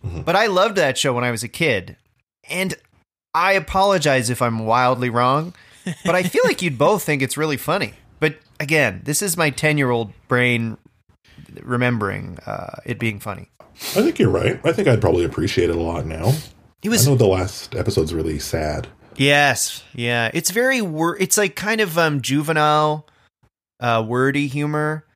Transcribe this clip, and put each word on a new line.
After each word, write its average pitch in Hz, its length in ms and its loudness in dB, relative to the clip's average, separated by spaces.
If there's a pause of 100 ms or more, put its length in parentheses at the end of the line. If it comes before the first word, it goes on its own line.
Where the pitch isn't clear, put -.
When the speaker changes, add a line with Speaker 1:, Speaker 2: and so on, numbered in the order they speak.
Speaker 1:
Mm-hmm. - 180 -8
Speaker 2:
But 165 140 -2
I 220 120 4
loved 190 300 2
that 143 200 2
show 139 160 0
when 120 100 -2
I 123 80 0
was 117 120 -6
a 120 40 -8
kid. 110 480 -2 (540)
And 180 240 -4 (600)
I 180 200 2
apologize 165 760 2
if 123 120 -2
I'm 113 240 -2
wildly 123 440 2
wrong, 131 440 0 (520)
but 175 100 2
I 180 80 2
feel 185 220 0
like 440 160 0
you'd 160 160 -2
both 170 260 2
think 147 180 -2
it's 131 160 -4
really 151 200 -2
funny. 151 360 -4 (260)
But 156 180 0 (220)
again, 135 440 0
this 147 180 -2
is 180 160 -4
my 165 140 2
ten-year-old 131 600 0 (160)
brain 120 500 0 (840)
remembering, 104 840 -2
uh, - 400 -10
it 110 140 -6
being 110 200 -4
funny. 104 300 -12 (460)
Speaker 1:
I 190 80 4
think 330 160 0
you're 107 100 4
right. 90 360 0
I 165 80 4
think 196 140 0
I'd 113 140 4
probably 87 220 4
appreciate 85 460 0
it 85 60 -2
a 85 60 -2
lot 82 240 -4
now. 80 280 -2 (500)
Speaker 2:
It 208 60 -4
was 214 180 4
Speaker 1:
I 143 40 4
know 135 60 4
the 113 100 4
last 92 480 -2
episode's 82 380 -2
really 80 260 -4
sad. 76 480 -4 (280)
Speaker 2:
Yes. 143 680 2 (100)
Yeah. 120 400 -2
It's 170 180 -2
very 247 300 0
wor-, 165 380 -2
it's, 185 180 0
like, 202 180 0
kind 220 260 -2
of, 170 160 0
um, 156 240 2
juvenile, 151 840 2 (720)
uh, 117 280 2
wordy 135 400 2
humor. 151 580 -4 (100)